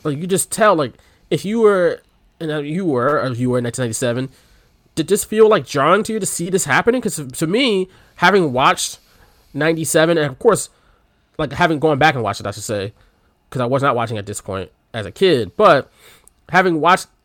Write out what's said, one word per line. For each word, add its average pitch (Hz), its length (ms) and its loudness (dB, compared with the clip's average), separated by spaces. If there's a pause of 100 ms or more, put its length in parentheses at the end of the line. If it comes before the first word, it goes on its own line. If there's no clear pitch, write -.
Like, 147 140 -4
you 165 100 -8
just 180 240 -2
tell, 208 240 2
like, 143 180 -2 (360)
if 156 140 -2
you 214 160 -4
were, 196 420 2 (380)
and, 160 120 -6
uh, 151 80 -4
you 160 260 -4
were, 139 360 0
or 123 120 -2
you 123 160 -2
were 123 80 0
in 123 80 -2
nineteen 120 180 -6
ninety-seven, 120 460 -4 (680)
did 151 120 -4
this 208 160 0
feel, 220 240 4
like, 196 200 2
jarring 165 360 2
to 220 100 -6
you 220 60 -4
to 190 60 -6
see 175 240 -6
this 180 160 -2
happening? 185 360 2
'Cause - 160 -4
to, 143 100 -12
to 131 200 -6
me, 202 400 0 (280)
having 180 360 2
watched 143 460 0 (560)
ninety-seven, 160 640 0
and 151 140 0
of 135 80 -16
course, - 300 2 (680)
like, 147 160 -6
having 160 260 2
gone 147 200 2
back 151 160 4
and 120 80 -4
watched 101 180 -4
it, 104 60 -6
I 101 40 -6
should 107 120 -12
say, 104 280 -6 (580)
'cause 127 120 -4
I 120 40 0
was 131 180 0
not 139 120 2
watching 113 220 -4
at 101 80 -10
this 101 160 -12
point 95 300 -10 (220)
as 110 120 -8
a 87 60 -12
kid, 139 440 0
but 175 360 4 (580)
having 175 320 2
watched 180 240 4 (180)